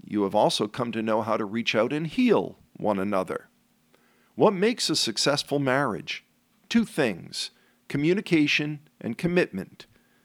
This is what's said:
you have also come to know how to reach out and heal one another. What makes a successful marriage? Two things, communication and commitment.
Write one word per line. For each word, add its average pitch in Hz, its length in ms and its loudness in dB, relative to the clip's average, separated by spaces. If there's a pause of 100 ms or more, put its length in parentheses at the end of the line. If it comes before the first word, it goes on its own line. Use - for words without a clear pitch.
you 104 200 0
have 95 120 0
also 113 320 2
come 120 240 -6
to 110 100 -4
know 110 200 0
how 110 160 0
to 110 80 -2
reach 110 300 -4
out 117 180 2
and 156 140 -4
heal 156 500 2 (180)
one 104 240 -2
another. 95 480 -2 (880)
What 180 180 6
makes 202 360 0
a 160 60 0
successful - 640 0
marriage? 135 680 -2 (440)
Two 233 160 2
things, - 680 -4 (360)
communication 151 920 0 (200)
and 113 180 -8
commitment. 170 680 -2 (400)